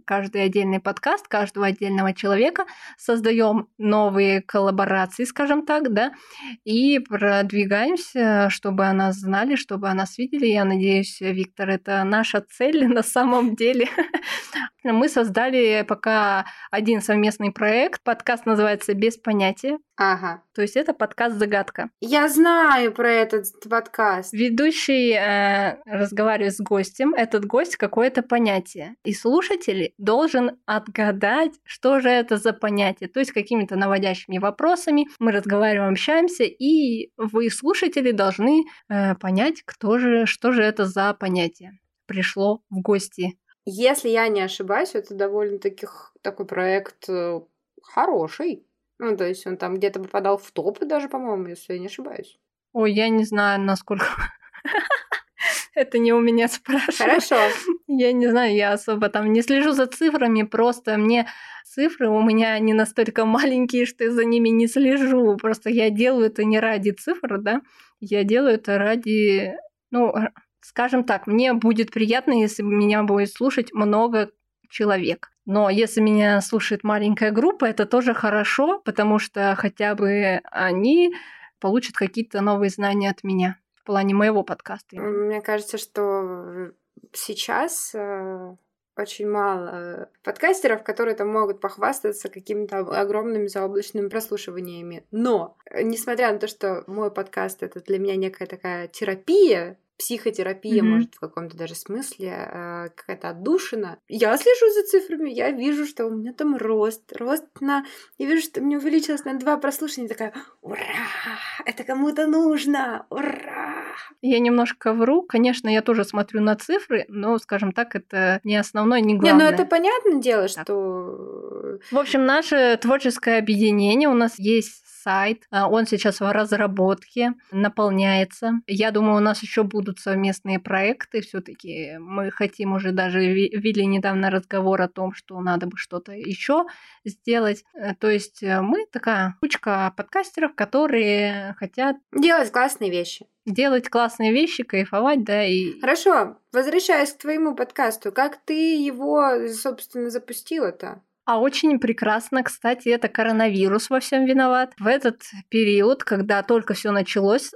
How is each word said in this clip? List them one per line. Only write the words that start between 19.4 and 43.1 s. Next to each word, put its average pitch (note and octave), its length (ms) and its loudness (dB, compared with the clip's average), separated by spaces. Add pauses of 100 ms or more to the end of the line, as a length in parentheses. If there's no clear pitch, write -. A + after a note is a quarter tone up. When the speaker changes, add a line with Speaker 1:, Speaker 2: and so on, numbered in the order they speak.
Speaker 2:
Ага. F3+ 460 -2 (120)
Speaker 1:
То G#3+ 80 -4
есть G#3 140 -2
это D4+ 180 0
подкаст-загадка. G#3 960 -2 (120)
Speaker 2:
Я D4 260 2
знаю D4+ 640 4
про A#3+ 180 0
этот A3 360 2 (240)
подкаст. G#3+ 640 0
Speaker 1:
Ведущий, B3 800 2
э, G3+ 720 2
разговаривает G#3 720 0
с - 40 -8
гостем. G#3 540 0
Этот A3+ 320 0
гость — C#4 320 0
какое-то A#3+ 460 0
понятие. G3+ 720 -2 (100)
И G#3 80 -2
слушатель B3 840 0
должен B3 680 0
отгадать, G#3 880 0 (100)
что C4+ 380 0
же B3+ 80 2
это A#3+ 280 2
за A3 140 0
понятие. G3+ 560 -2
То B3+ 120 -4
есть C4+ 120 0
какими-то G#3 460 -2
наводящими F#3+ 640 -2
вопросами D4 680 0 (120)
мы A3+ 120 2
разговариваем, G3+ 640 2
общаемся, D#4+ 500 2
и C4 720 0
вы, A3 340 0
слушатели, C#4+ 640 0
должны, G#3+ 520 2 (260)
э, G3 260 0
понять, G3 480 0
кто A3 340 -2
же, A#3+ 280 2
что - 260 0
же A#3+ 120 2
это G#3+ 220 2
за G3 280 0
понятие F#3 640 -4 (260)
пришло G3 640 -2
в F#3+ 120 -6
гости. F#3 560 -2 (280)